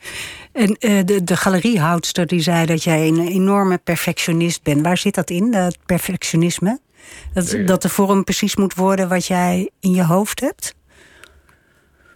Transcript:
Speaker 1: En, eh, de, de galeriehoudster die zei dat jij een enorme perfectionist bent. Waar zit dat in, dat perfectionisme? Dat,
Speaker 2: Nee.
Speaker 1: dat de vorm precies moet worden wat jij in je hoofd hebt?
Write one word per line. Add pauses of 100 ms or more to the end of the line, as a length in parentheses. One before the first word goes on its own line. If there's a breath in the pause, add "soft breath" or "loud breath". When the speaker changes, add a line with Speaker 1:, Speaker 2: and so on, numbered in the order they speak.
(520 loud breath)
Speaker 1:
En,
eh,
de,
de
galeriehoudster
die
zei
dat
jij
een
enorme
perfectionist
bent.
Waar
zit
dat
in,
dat
perfectionisme? (540 loud breath)
Dat,
Speaker 2:
Nee.
Speaker 1:
dat
de
vorm
precies
moet
worden
wat
jij (100)
in
je
hoofd
hebt? (1400 soft breath)